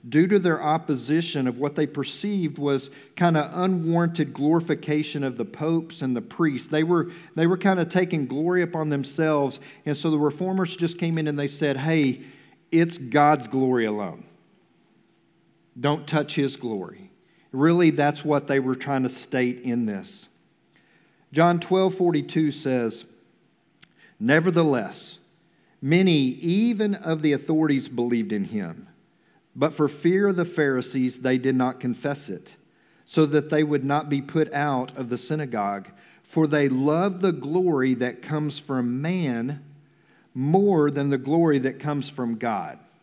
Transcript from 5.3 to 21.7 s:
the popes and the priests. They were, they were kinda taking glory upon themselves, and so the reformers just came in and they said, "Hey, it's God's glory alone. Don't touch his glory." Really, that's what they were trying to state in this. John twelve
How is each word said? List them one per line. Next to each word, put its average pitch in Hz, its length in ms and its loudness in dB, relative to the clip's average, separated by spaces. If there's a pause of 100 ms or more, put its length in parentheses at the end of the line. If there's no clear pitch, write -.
the 117 80 -4
popes 165 560 -4
and 131 160 -2
the 113 60 -4
priests. 143 460 -2
They 156 140 2
were, 170 280 2 (240)
they 165 120 2
were 175 120 2
kinda 185 260 2
taking 170 420 0
glory 170 360 0
upon 160 260 -2
themselves, 143 720 0 (240)
and 151 100 -2
so 160 160 -2
the 156 80 2
reformers 175 560 0
just 170 220 -2
came 165 220 -2
in 151 100 -2
and 147 100 -2
they 143 80 -2
said, 143 300 -2
"Hey, 143 460 2 (500)
it's 170 240 2
God's 139 500 2
glory 127 380 2
alone. 104 400 -4 (1500)
Don't 147 280 0
touch 151 300 -2
his 139 200 0
glory." 101 540 -10 (420)
Really, 165 380 6
that's 147 340 0
what 143 220 2
they 139 120 2
were 127 180 0
trying 135 260 -2
to 127 80 0
state 123 520 -2
in 120 220 -2
this. 98 440 -8 (1000)
John 170 300 4
twelve 185 340 2